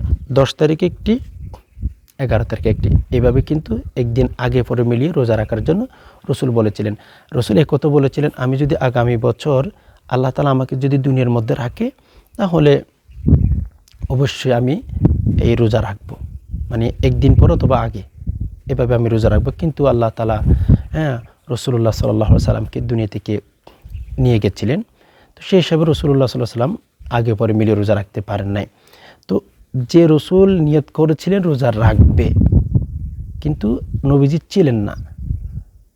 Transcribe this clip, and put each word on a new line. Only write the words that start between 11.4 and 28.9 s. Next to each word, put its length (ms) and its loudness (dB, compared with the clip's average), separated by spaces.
রাখে, 360 -6
তাহলে 460 4
অবশ্যই 440 -2
আমি 280 0
এই 140 2
রোজা 260 2
রাখবো, 340 -10
মানে 220 -2
একদিন 320 4
পর 160 8
অথবা 280 2
আগে, 220 -6
এভাবে 260 0
আমি 140 2
রোজা 200 2
রাখবো।" 220 2
কিন্তু 360 -2
আল্লাহ 220 2
তাআলা, 320 -4
হ্যাঁ, 260 -2
রাসূলুল্লাহ 440 0
সাল্লাল্লাহু 360 0
আলাইহি 160 4
সাল্লামকে 360 -4
দুনিয়া 260 -2
থেকে 340 -6
নিয়ে 220 4
গেছিলেন। 420 -2
তো 60 -20
সেই 180 2
হিসাবে 260 2
রাসূলুল্লাহ 420 2
সাল্লাল্লাহু 360 -4
আলাইহি 160 -4
সাল্লাম 220 -2
আগে 120 0
পরে 200 0
মিলিয়ে 220 4
রোজা 200 2
রাখতে 260 -6
পারেন 260 -6
নাই। 180 -4